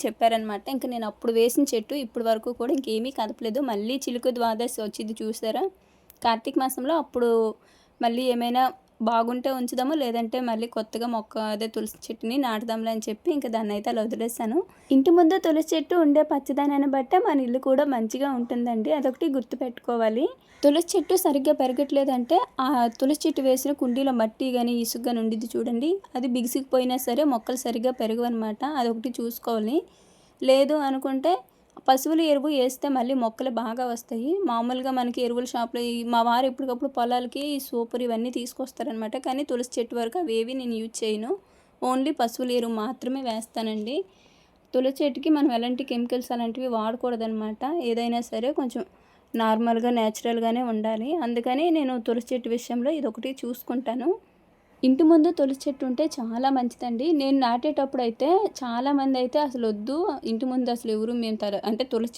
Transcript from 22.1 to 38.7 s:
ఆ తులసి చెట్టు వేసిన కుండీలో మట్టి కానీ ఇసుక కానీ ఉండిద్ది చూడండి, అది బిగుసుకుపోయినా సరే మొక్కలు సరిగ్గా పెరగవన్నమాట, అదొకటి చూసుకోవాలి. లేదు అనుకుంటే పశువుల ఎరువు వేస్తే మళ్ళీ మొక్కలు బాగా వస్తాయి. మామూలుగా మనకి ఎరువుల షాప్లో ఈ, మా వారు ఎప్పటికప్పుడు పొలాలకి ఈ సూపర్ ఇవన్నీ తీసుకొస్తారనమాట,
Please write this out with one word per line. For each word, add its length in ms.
ఆ 280
తులసి 280
చెట్టు 140
వేసిన 300
కుండీలో 400
మట్టి 400
కానీ 300
ఇసుక 200
కానీ 180
ఉండిద్ది 380
చూడండి, 420
అది 120
బిగుసుకుపోయినా 720
సరే 260
మొక్కలు 340
సరిగ్గా 340
పెరగవన్నమాట, 760
అదొకటి 440
చూసుకోవాలి. 720
లేదు 320
అనుకుంటే 640
పశువుల 320
ఎరువు 260
వేస్తే 420
మళ్ళీ 240
మొక్కలు 360
బాగా 360
వస్తాయి. 600
మామూలుగా 460
మనకి 300
ఎరువుల 240
షాప్లో 360
ఈ, 220
మా 180
వారు 240
ఎప్పటికప్పుడు 440
పొలాలకి 560
ఈ 140
సూపర్ 420
ఇవన్నీ 300
తీసుకొస్తారనమాట, 840